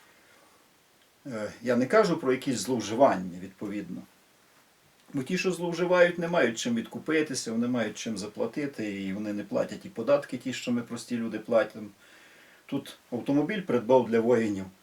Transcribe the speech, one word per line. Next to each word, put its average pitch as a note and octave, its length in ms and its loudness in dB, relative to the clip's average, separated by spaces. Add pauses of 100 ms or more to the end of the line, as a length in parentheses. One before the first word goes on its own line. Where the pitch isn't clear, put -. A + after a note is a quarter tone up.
(1300)
Е, G#2+ 260 -8 (100)
я A#2+ 140 0
не B2 100 2
кажу G3+ 320 4
про C3 140 0
якісь C3 260 0
зловживання, G2+ 840 2
відповідно. G2 600 -10 (1120)
Бо C#3 100 -2
ті, F3+ 140 -2
що F#3 140 0
зловживають, F3 680 4
не E3+ 80 -2
мають C#3+ 320 2
чим A#2+ 160 -2
відкупитися, C3 760 -2
вони A#2 160 0
мають A2+ 300 -2
чим A2 200 -6
заплатити, G#2+ 840 -4
і F#2+ 100 -4
вони G#2 200 -6
не G#2 100 -6
платять - 420 -4
і F#2 40 -14
податки B2+ 480 0
ті, B2 160 -6
що B2 180 -4
ми, A#2+ 100 0
прості A#2 360 -6
люди, A2 220 -4
платимо. A2 480 0 (800)
Тут - 320 -6 (140)
автомобіль D3+ 500 0
придбав A#2 480 4
для A2+ 100 4
воїнів, A2 460 2 (180)